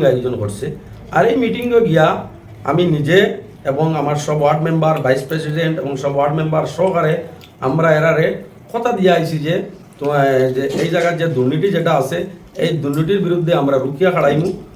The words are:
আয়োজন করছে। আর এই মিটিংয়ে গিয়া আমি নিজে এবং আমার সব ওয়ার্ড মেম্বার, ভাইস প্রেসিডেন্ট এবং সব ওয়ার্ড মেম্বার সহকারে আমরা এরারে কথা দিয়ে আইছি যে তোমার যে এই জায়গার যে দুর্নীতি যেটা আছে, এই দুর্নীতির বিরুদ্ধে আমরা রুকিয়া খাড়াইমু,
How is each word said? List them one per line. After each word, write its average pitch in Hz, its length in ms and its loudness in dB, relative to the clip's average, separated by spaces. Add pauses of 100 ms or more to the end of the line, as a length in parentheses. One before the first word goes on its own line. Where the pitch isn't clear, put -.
আয়োজন 123 340 2
করছে। 104 380 -6 (340)
আর 180 160 2
এই 233 100 2
মিটিংয়ে 240 520 0
গিয়া 160 180 4 (580)
আমি 165 200 2
নিজে 156 340 2 (460)
এবং 156 320 0
আমার 147 200 -2
সব 147 260 -2
ওয়ার্ড 156 200 2
মেম্বার, 156 380 0
ভাইস 131 220 0
প্রেসিডেন্ট 160 560 -4
এবং 139 180 -6
সব 139 200 -4
ওয়ার্ড 147 180 0
মেম্বার 156 320 0
সহকারে 170 460 0 (480)
আমরা 160 360 0
এরারে 160 460 0 (300)
কথা 233 200 -2
দিয়ে 185 180 4
আইছি 156 280 0
যে 170 240 -2 (360)
তোমার 135 540 2
যে 135 140 -2
এই 147 220 -2
জায়গার 170 280 0
যে 165 100 -2
দুর্নীতি 147 420 0
যেটা 170 240 2
আছে, 165 320 0 (320)
এই 165 120 0
দুর্নীতির 156 500 0
বিরুদ্ধে 170 360 0
আমরা 139 240 2
রুকিয়া 156 320 0
খাড়াইমু, 156 420 0 (240)